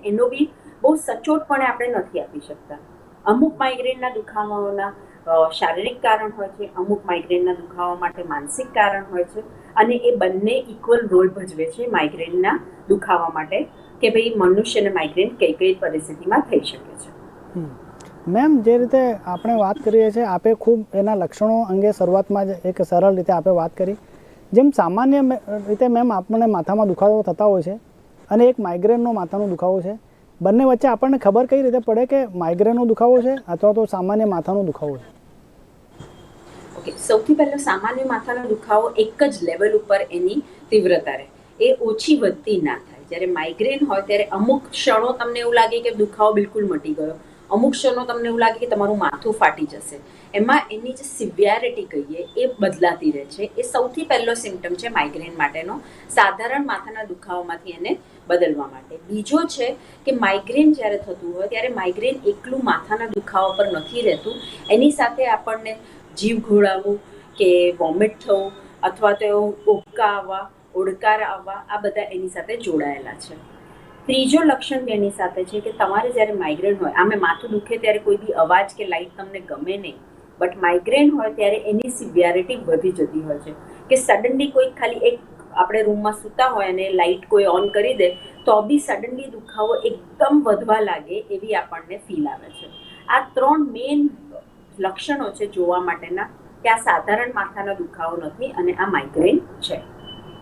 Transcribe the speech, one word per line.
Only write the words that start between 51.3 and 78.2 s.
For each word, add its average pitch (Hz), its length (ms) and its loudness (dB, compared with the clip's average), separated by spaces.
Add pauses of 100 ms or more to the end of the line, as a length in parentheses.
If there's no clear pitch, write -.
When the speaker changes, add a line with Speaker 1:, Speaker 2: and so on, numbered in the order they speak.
Speaker 1:
કહીએ 160 440 -10 (100)
એ 254 120 0 (100)
બદલાતી 170 520 0
રહે 139 140 -6
છે. 202 320 -10
એ 233 40 -4
સૌથી 254 440 -4
પહેલો 233 280 0
સિમ્પટમ 190 400 -8
છે 233 160 -8
માઇગ્રેન 160 480 -6
માટેનો, 165 440 -4 (280)
સાધારણ 240 560 0
માથાના 220 380 -8
દુખાવામાંથી 180 680 -10
એને 180 260 -6 (300)
બદલવા 156 400 0
માટે. 135 280 -18
બીજો 208 480 -4
છે 269 320 -4 (300)
કે 269 60 0
માઇગ્રેન 240 640 2
જ્યારે 214 240 -2
થતું 180 380 -10
હોય 190 120 -4
ત્યારે 226 200 -4
માઇગ્રેન 208 480 -2 (140)
એકલું 254 340 -4
માથાના 220 420 -2
દુખાવા 190 500 -2
પર 196 160 0
નથી 170 300 -6
રહેતું, 208 320 -2 (380)
એની 262 200 6
સાથે 254 360 0
આપણને 220 500 -4 (400)
જીવ 214 220 0
ઘોળાવવું 202 580 2 (400)
કે 175 420 4
વોમિટ 175 400 0
થવું 196 320 -2 (320)
અથવા 202 300 2
તો 208 400 0 (140)
ઉબકા 208 380 0
આવવા, 196 460 -4 (240)
ઓડકાર 196 460 0
આવવા, 190 480 -8
આ 214 120 -6
બધા 208 200 -4
એની 185 260 -8
સાથે 190 300 -10
જોડાયેલા 143 540 -4
છે. - 240 -18 (680)
ત્રીજો 262 380 4
લક્ષણ 269 420 0
જેની 208 240 0
સાથે 185 340 -4
છે 208 160 -8
કે 214 120 -8
તમારે 208 400 -2
જ્યારે 220 220 2
માઇગ્રેન 180 420 -2
હોય, 175 160 -4
આમે 202 240 2
માથું 190 340 -2
દુખે 214 280 -4
ત્યારે 214 220 2
કોઈ 208 160 2
બી 208 180 -6